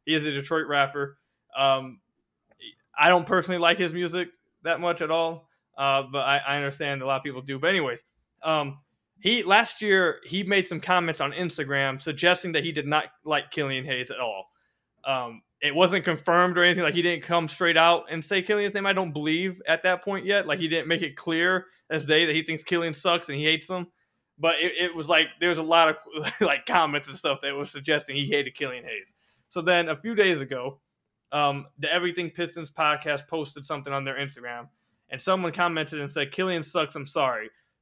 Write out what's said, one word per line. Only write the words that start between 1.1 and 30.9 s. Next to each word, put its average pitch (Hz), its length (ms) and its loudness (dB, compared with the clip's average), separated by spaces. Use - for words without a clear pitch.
Um, 135 440 0
I 151 100 6
don't 175 180 6
personally 180 340 0
like 170 180 4
his 175 160 -2
music 175 340 -4
that 160 180 -2
much 170 200 0
at 156 80 -2
all, 165 380 -2
uh, 139 340 2
but 139 80 -4
I, 139 260 2
I 139 120 -2
understand 139 440 -4
a 127 40 -6
lot 135 100 0
of 131 80 -4
people 131 180 -10
do. 139 180 -8
But 156 100 2
anyways, 143 340 0
um, 147 360 -2
he, 220 220 2
last 202 380 4
year, 190 440 2
he 185 180 -4
made 190 240 2
some 160 140 -6
comments 170 400 0
on 143 100 -2
Instagram 139 680 -2
suggesting 175 500 0
that 160 140 0
he 165 80 -4
did 147 120 -4
not 147 200 0
like 151 280 -2
Killian 135 340 -4
Hayes 127 260 -6
at 107 80 -10
all. 104 280 -6
Um, 123 380 -4
it 147 120 0
wasn't 175 300 2
confirmed 175 540 2
or 175 80 4
anything, 175 180 2
like, 151 100 0
he 170 80 0
didn't 165 220 0
come 170 240 0
straight 170 300 0
out 165 340 6
and 160 120 -6
say 190 180 -2
Killian's 202 320 -2
name, 196 120 -4
I 196 60 2
don't 190 220 -2
believe, 170 520 -2
at 160 180 0
that 180 200 0
point 196 220 -4
yet. 202 200 2
Like, 151 140 -2
he 165 80 -2
didn't 160 220 -2
make 165 120 0
it 143 140 -6
clear 175 520 0
as 151 160 -4
day 160 200 4
that 156 100 2
he 160 80 0
thinks 156 200 -6
Killian 170 300 0
sucks 170 360 0
and 139 80 -6
he 151 80 -2
hates 160 240 0
him. 180 180 -6
But 160 180 2
it, 160 220 0
it 170 180 -2
was 156 120 -8
like, 160 200 6
there 175 100 2
was 165 100 0
a 160 40 -2
lot 160 260 8
of, 151 460 -4
<laughs> - 60 -2
like, 143 240 2
comments 151 420 2
and 135 80 -12
stuff 139 260 -2
that 139 140 -4
was 143 160 -6
suggesting 143 460 -2
he 143 80 0
hated 143 300 0
Killian 127 280 -8
Hayes. 107 300 -12
So 180 120 -6
then 170 260 4
a 156 80 0
few 220 200 -6
days 185 260 4
ago, 131 380 -6